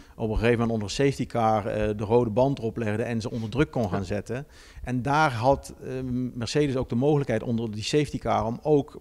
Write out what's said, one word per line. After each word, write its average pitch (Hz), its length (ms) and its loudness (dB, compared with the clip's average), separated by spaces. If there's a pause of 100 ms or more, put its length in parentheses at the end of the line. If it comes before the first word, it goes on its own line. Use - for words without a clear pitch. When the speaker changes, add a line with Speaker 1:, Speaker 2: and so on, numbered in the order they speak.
(160)
Speaker 1:
op 113 140 -4
een 110 40 -2
gegeven 113 240 4
moment 117 120 0
onder 110 180 -2
een 139 180 0
safety 135 200 0
car, 110 400 2
eh, 107 300 0
de 107 80 -4
rode 117 260 4
band 131 280 2
erop 113 180 -4
legde 107 260 -2
en 117 180 -2
ze 110 100 -6
onder 113 200 -6
druk 147 200 0
kon 117 180 -2
gaan 95 100 -2
Speaker 2:
Ja. 98 60 -4
Speaker 1:
zetten. 104 420 -6 (380)
En 123 180 -4
daar 143 300 2
had, 131 420 2 (100)
eh, 131 80 -8 (420)
Mercedes 127 420 0
ook 123 120 -2
de - 60 -2
mogelijkheid 135 480 2
onder 117 280 -2
die 104 120 -8
safety 147 360 0
car 107 280 0
om 117 160 -2
ook 143 380 2